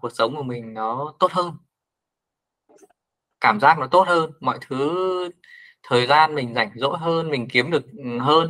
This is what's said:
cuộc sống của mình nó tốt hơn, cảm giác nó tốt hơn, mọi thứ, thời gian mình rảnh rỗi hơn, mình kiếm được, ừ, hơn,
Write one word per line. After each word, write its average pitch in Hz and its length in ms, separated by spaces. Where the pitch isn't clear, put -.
cuộc 120 100
sống 120 260
của 147 60
mình 120 320
nó 120 440
tốt 180 140
hơn, 175 200
cảm 110 200
giác 156 180
nó 131 80
tốt 175 220
hơn, 160 320
mọi 131 180
thứ, 180 640
thời 123 240
gian 151 280
mình 123 200
rảnh 113 200
rỗi 139 240
hơn, 165 320
mình 123 200
kiếm 123 200
được, 147 140
ừ, 120 200
hơn, 156 320